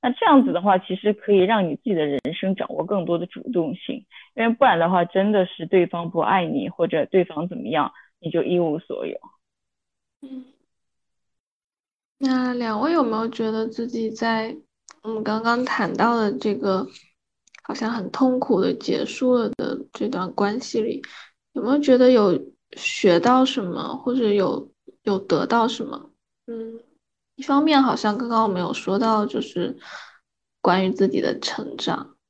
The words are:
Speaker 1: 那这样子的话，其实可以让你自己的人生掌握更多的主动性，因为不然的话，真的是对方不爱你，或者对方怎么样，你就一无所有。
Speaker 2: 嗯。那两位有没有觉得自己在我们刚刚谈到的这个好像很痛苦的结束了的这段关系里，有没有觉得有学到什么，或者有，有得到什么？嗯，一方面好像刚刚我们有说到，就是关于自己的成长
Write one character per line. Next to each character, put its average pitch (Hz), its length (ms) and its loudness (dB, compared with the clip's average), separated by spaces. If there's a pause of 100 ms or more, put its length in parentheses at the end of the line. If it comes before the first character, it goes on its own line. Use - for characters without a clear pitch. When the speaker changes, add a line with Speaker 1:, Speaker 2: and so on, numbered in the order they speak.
Speaker 1:
那 254 80 0
这 403 160 -2
样 269 180 8
子 180 80 -2
的 170 80 -2
话， 190 180 4
其 190 180 -4
实 208 180 0
可 208 180 -2
以 196 60 6
让 196 260 4
你 151 120 -2
自 - 80 -14
己 208 100 0
的 156 100 0
人 143 160 -2 (140)
生 190 220 -2
掌 - 180 -6
握 160 100 -4
更 190 200 -2
多 170 120 0
的 170 100 -4
主 - 140 -16 (120)
动 175 240 0
性， - 280 -10 (300)
因 226 100 -2
为 233 80 2
不 254 120 4
然 202 120 6
的 170 140 2
话， 180 140 4
真 190 260 0
的 190 160 4
是 - 180 -12
对 175 220 4
方 170 240 -6
不 170 80 -4
爱 180 260 2
你， 151 240 -4
或 170 200 -2
者 151 180 0
对 185 180 2
方 165 240 -6
怎 185 80 -10
么 - 120 -8
样， 147 240 0 (260)
你 170 100 -10
就 165 140 -2
一 175 160 0
无 160 220 0
所 - 260 -8
有。 - 100 -8 (1040)
Speaker 2:
嗯。 262 220 -16 (1700)
那 254 360 0
两 220 260 -2
位 302 120 0
有 320 100 2
没 220 140 0
有 226 120 -2
觉 220 220 -2
得 220 160 -2
自 226 200 -6
己 226 240 -4
在 226 460 -2 (460)
我 220 60 -10
们 220 140 -6
刚 214 200 -2
刚 240 220 0
谈 208 300 -2
到 233 220 2
的 214 160 0
这 208 220 -2
个 190 320 -2 (760)
好 - 100 -10
像 226 180 -4
很 226 200 -6
痛 254 300 0
苦 202 200 2
的 - 140 0
结 - 300 -2
束 254 300 0
了 226 160 0
的 - 280 -6 (140)
这 208 160 -6
段 185 240 -4
关 208 280 -2
系 233 200 -4
里， 240 200 -4 (520)
有 247 100 -6
没 220 80 -2
有 285 80 4
觉 277 180 4
得 254 140 8
有 208 260 6 (400)
学 - 440 4
到 254 240 6
什 262 160 -2
么， 185 380 -6
或 247 140 -4
者 233 200 2
有， - 360 0 (340)
有 202 160 0
得 180 280 0
到 233 200 2
什 - 180 -4
么？ - 260 -14 (360)
嗯， 226 340 -12 (540)
一 269 80 -14
方 277 180 2
面 302 220 4
好 233 140 2
像 208 200 0
刚 240 120 -4
刚 226 160 2
我 214 40 0
们 180 140 -2
有 - 100 -4
说 - 240 -4
到， 214 300 2
就 214 140 -4
是 - 360 -6 (840)
关 185 260 2
于 185 60 0
自 190 160 2
己 - 120 0
的 - 200 -2
成 - 360 -8
长 - 400 -6 (140)